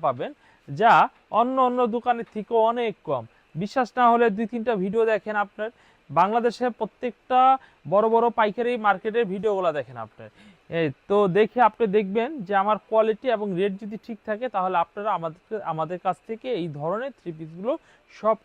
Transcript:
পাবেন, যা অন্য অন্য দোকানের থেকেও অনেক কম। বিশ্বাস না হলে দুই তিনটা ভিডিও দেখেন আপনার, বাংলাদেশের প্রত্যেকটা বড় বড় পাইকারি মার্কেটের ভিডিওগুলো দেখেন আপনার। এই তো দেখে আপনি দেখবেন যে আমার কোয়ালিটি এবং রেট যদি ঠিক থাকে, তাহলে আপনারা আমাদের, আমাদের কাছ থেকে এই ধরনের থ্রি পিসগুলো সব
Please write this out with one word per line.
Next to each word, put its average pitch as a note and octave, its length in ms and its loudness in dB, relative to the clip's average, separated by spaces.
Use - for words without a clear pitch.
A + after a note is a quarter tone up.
পাবেন, D3 260 -2
যা F#3 260 4
অন্য B3+ 160 2
অন্য B3 120 -2
দোকানের A#3 400 -2
থেকেও A3 240 0
অনেক A#3 220 -2
কম। C3 160 -2
বিশ্বাস G#3 420 -2
না B3 140 4
হলে A#3 140 4
দুই A3+ 180 -4
তিনটা A#3 200 -2
ভিডিও G#3+ 280 0
দেখেন G#3+ 240 -2
আপনার, G#3+ 240 -8
বাংলাদেশের A3 680 2
প্রত্যেকটা B3+ 640 -2
বড় G#3 200 4
বড় A#3 120 4
পাইকারি A#3 360 0
মার্কেটের G#3 480 0
ভিডিওগুলো F#3+ 440 0
দেখেন B2+ 280 -8
আপনার। G#2+ 240 -18
এই D#3+ 80 0
তো G3+ 80 4
দেখে A3 220 2
আপনি A#3 160 -4
দেখবেন A3 320 -2
যে G3+ 60 -4
আমার G#3 140 0
কোয়ালিটি A3 460 2
এবং G#3 120 -4
রেট G3 140 0
যদি G#3 220 -12
ঠিক A3+ 120 -12
থাকে, A3 180 -6
তাহলে F#3 280 -2
আপনারা G#3 340 -6
আমাদের, E3 420 -8
আমাদের D#3+ 340 -4
কাছ F3+ 120 -2
থেকে A3+ 200 -10
এই E3+ 80 -4
ধরনের G#3 400 -4
থ্রি F3 180 -12
পিসগুলো E3 340 -8
সব G#3+ 320 0